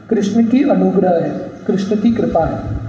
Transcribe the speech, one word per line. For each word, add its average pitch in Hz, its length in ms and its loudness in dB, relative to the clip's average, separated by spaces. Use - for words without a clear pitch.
कृष्ण 220 340 2
की 254 260 2
अनुग्रह 185 400 2
है, 151 200 2
कृष्ण 196 280 -2
की 233 160 2
कृपा 170 340 0
है। - 120 -4